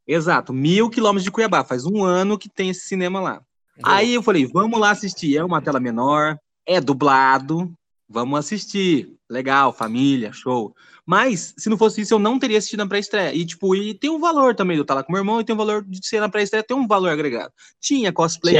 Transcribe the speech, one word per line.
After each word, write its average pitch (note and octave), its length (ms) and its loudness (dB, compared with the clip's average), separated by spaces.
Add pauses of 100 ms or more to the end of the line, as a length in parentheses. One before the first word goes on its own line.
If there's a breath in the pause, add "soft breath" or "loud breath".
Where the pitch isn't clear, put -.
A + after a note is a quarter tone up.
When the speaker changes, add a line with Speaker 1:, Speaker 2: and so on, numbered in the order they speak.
Speaker 1:
Exato, D#3 460 0
mil E3+ 360 2
quilômetros G#3 360 2
de F#3+ 60 -6
Cuiabá, F#3+ 320 0
faz B2+ 220 -6
um G3+ 200 -2
ano F#3+ 340 2
que G3+ 100 -18
tem F#3+ 220 -4
esse F#3 160 -10
cinema F#3+ 340 -4
lá. D3 200 -6 (400)
Speaker 2:
Boa. - 160 0
Speaker 1:
Aí A#3 180 2
eu A#3+ 80 0
falei: E3 240 2
vamos G#3 340 0
lá G#3 100 4
assistir, F3+ 460 -2
é D#3 80 0
uma F3 160 -2
tela C#3 180 -2
menor, C#3 580 0 (300)
é F3+ 140 2
dublado, C3+ 880 2 (380)
vamos B2 300 -2
assistir. F#3 760 -2 (160)
Legal, C3 440 2
família, A#2 600 0
show. A#2+ 420 -4 (320 soft breath)
Mas, G3+ 500 0
se - 120 -6
não G#3+ 100 0
fosse G#3+ 220 2
isso, G#3 140 0
eu G#3+ 40 4
não A3 200 2
teria A3+ 200 0
assistido G#3+ 220 -4
na G3+ 80 -4
pré-estreia. G3 460 -2
E, E3+ 100 -2
tipo, F#3 320 -2
e G#3 180 -4
tem C#4 160 -4
um D#4+ 80 -2
valor D4 380 2
também F3+ 200 0
de D3 40 2
eu - 20 0
estar C#3+ 120 -2
lá C3+ 100 0
com - 80 -6
meu F#3+ 80 0
irmão, G#3+ 200 0
e A3 40 -6
tem A3+ 100 -2
um G#3+ 40 -2
valor G#3+ 260 -2
de F#3+ 220 -12
ser A3 140 -2
na G#3+ 80 0
pré-estreia, G#3+ 360 -2
tem B3 120 -4
um C4+ 120 0
valor F#3+ 220 2
agregado. C#3+ 420 -4 (280 soft breath)
Tinha A#3+ 320 0
cosplay E3+ 480 0